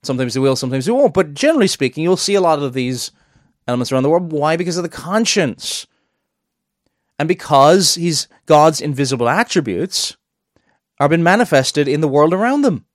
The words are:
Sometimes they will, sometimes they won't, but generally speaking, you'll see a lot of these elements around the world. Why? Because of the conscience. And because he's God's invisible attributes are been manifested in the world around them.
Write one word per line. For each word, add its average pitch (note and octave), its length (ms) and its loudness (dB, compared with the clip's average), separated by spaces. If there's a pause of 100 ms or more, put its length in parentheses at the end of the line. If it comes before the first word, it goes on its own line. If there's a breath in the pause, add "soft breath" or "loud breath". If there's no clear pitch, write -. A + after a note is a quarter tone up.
Sometimes B2+ 300 -4
they C3 60 -4
will, C3+ 160 2
sometimes C3 300 -4
they G#3+ 80 0
won't, B3+ 200 2
but D#3 200 -2
generally C#4 340 2
speaking, C#3+ 360 -4
you'll F3+ 120 2
see G3+ 200 -4
a G3 60 2
lot D#3 220 0
of C3 100 -6
these B2+ 380 -6 (560)
elements B2 240 -4
around C3 120 0
the C#3 60 2
world. E3+ 220 0
Why? D3+ 240 0
Because E3+ 220 -4
of F3 60 -6
the E3+ 60 -8
conscience. - 960 -4 (1300)
And D3+ 80 -4
because D#3+ 680 4
he's E3+ 320 -4 (180 soft breath)
God's D3+ 340 4
invisible C3 480 -2
attributes D3 920 -2 (840)
are C#3+ 100 2
been E3 140 2
manifested D#3+ 640 2
in D3 120 0
the D#3 80 0
world D3 240 4
around A#3+ 300 0
them. A3+ 340 0